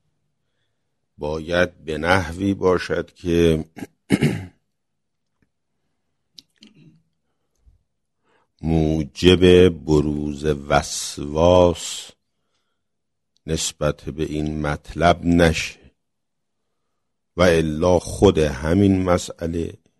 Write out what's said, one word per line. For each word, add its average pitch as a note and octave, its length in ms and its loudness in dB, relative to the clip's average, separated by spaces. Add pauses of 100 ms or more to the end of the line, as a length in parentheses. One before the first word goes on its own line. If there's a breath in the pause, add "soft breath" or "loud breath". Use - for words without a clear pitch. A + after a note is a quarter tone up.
(1160)
باید D#2+ 680 -4
به D#2 120 -8
نحوی F2+ 560 -2
باشد F2+ 600 -4
که E2+ 520 0 (440)
<clears throat> G#2 420 -2 (4000)
موجب E2+ 1080 4
بروز D2 760 -2
وسواس D2+ 1700 0 (1400)
نسبت - 640 -6
به D2+ 140 -8
این D2+ 380 -6
مطلب D#2+ 640 -2
نشه E2+ 540 2 (1600)
و E2+ 40 0
الا E2 580 2
خود - 380 2
همین E2 680 0
مسئله F2 720 -4 (260)